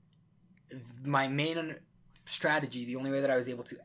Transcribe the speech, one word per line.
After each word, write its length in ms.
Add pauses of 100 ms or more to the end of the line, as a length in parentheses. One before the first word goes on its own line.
(720)
th-, 120 (220)
my 240
main 300
un-, 200 (460)
strategy, 600
the 120
only 160
way 80
that 100
I 60
was 120
able 160
to 200